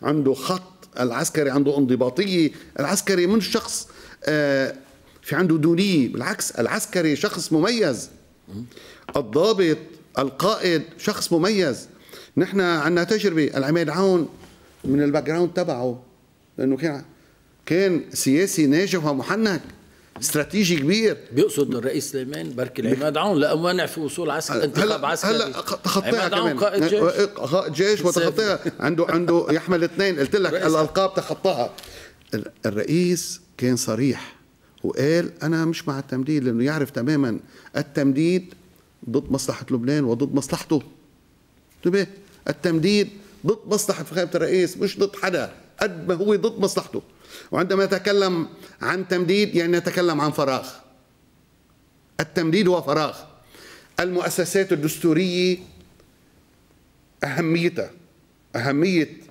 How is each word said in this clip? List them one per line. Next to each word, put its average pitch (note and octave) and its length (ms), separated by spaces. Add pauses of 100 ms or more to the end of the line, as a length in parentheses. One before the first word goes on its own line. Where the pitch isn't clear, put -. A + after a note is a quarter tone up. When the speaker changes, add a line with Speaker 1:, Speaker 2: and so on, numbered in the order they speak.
Speaker 1:
عنده C#3 320
خط، - 560 (100)
العسكري C3+ 500
عنده C#3+ 280
انضباطية، C#3 760 (280)
العسكري F3 480
من G#3+ 140
شخص، - 460 (360)
آه، C#3+ 520 (460)
في - 140
عنده E3 220
دونية، E3 500
بالعكس - 440
العسكري D#3 640
شخص F3+ 380
مميز، E3+ 560 (1080)
الضابط، D#3 600 (420)
القائد E3 640 (140)
شخص - 360
مميز. E3+ 540 (500)
نحن F#3 240
عنا E3+ 420
تجربة، F3 540
العماد D3+ 320
عون F3+ 400 (560)
من C#3 180
الباك C#3+ 200
جراوند E3 300
تبعه، B2+ 500 (540)
لأنه C3 200
كان، C#3+ 260 (640)
كان F3+ 380 (100)
سياسي D#3 540
ناجح E3 380
ومحنك، E3+ 560 (580)
استراتيجي E3+ 560
كبير. F3 420 (140)
Speaker 2:
بيقصد C3+ 440
الرئيس C3+ 360
سليمان C#3+ 440
بركي B2 260
Speaker 1:
بي- A#2 100
Speaker 2:
العماد C#3+ 260
عون، F3 220
لا D3+ 160
مانع F3 300
في D3+ 140
وصول D#3 300
عسكري، D3 280
Speaker 1:
هلا، C3 80
Speaker 2:
انتخاب F#3+ 400
عسكري. E3+ 300
Speaker 1:
هلا A3+ 100
ق-، - 380
تخطيها F#3+ 260 (100)
Speaker 2:
عماد F3+ 140
عون F3+ 180
Speaker 1:
كمان. B2+ 80
Speaker 2:
قائد G3 240
جيش. E3+ 100
Speaker 1:
آه، G3+ 160
آه، G3 160
قائد D#3+ 480
جيش F#3+ 280
Speaker 2:
بالسافر. E3+ 260
Speaker 1:
وتخطيها. F#3+ 320 (200)
عنده، E3 300
عنده E3+ 420
يا D#3 60
أحمد F3 260
الاثنين، F3+ 360
قلت C#3 160
لك F3+ 180
Speaker 2:
رئيس. F#3 120
Speaker 1:
الألقاب D#3+ 480
تخطاها. D3+ 600 (600)
ال-، G#2+ 180 (140)
الرئيس E3 760 (160)
كان B2 180
صريح A#2 600 (480)
وقال: E3 480 (120)
"أنا D#3+ 220
مش E3 220
مع C3+ 120
التمديد"، C3+ 440
لأنه A#2+ 200
يعرف C#3+ 260
تمامًا C3+ 500 (380)
التمديد D#3 760 (560)
ضد C3 220
مصلحة - 400
لبنان C3+ 320
وضد B2 320
مصلحته. D3 460 (960)
انتبه، F#3 300 (400)
التمديد F3+ 600 (360)
ضد G#3+ 200
مصلحة F#3+ 380
فخامة F3 320
الرئيس، E3+ 420
مش G3 220
ضد G3 160
حدا. F3 360 (300)
قد F3+ 260
ما F#3 60
هو G3+ 220
ضد G#3+ 240
مصلحته. F#3 420 (500)
وعندما F#3+ 320
يتكلم F#3+ 640 (340)
عن F3+ 260
تمديد، F#3 480
يعني E3+ 220
يتكلم E3+ 440
عن D3 100
فراغ. C3+ 360 (1500)
التمديد E3+ 480
هو F3 140
فراغ. D3 360 (840)
المؤسسات F3+ 760
الدستورية F3 840 (1700)
أهميتها، D#3+ 680 (640)
أهمية C#3+ 600 (140)